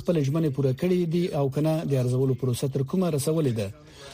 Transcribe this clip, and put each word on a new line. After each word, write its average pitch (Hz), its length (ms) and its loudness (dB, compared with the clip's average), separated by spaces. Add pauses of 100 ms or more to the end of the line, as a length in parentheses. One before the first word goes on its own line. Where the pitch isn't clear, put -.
خپل 165 220 2
ژمنې 151 320 0
پوره 135 260 2
کړې 180 200 2 (140)
دي 175 100 2 (140)
او 139 100 2
که 143 120 -2
نه 156 120 2 (180)
د - 20 2 (100)
ارزولو 127 400 2
پروسه 123 320 0
تر 135 80 0
کومه 180 320 0
رسولې 151 440 0
ده. 101 80 -2 (460)